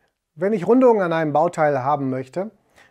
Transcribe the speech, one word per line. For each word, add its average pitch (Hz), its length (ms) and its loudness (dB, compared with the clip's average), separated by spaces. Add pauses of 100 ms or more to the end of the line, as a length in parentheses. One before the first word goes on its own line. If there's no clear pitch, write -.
(340)
Wenn 190 200 -4
ich 175 120 -4
Rundungen 233 360 4
an 170 100 -2
einem 160 220 -2
Bauteil 151 480 0
haben 139 260 -2
möchte, 131 440 -8 (380)